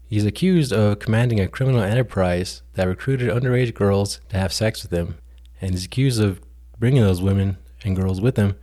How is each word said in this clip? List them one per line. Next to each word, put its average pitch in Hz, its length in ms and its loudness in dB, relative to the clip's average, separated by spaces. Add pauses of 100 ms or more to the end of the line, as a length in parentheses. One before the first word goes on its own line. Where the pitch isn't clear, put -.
He's 104 200 -2
accused 156 480 0
of 104 260 2
commanding 113 400 0
a 92 80 0
criminal 131 320 0
enterprise 95 840 0 (100)
that 92 120 0
recruited 123 440 -2
underage 123 440 0
girls 101 540 0
to 98 100 -6
have 92 140 0
sex - 320 -2
with 90 80 -12
him, 85 260 -4 (440)
and 92 100 -4
he's 90 140 -4
accused 127 360 0
of 98 200 0 (380)
bringing 123 220 4
those 95 200 2
women 98 360 0 (280)
and 95 100 -2
girls 92 240 -2
with 117 160 0
him 101 280 0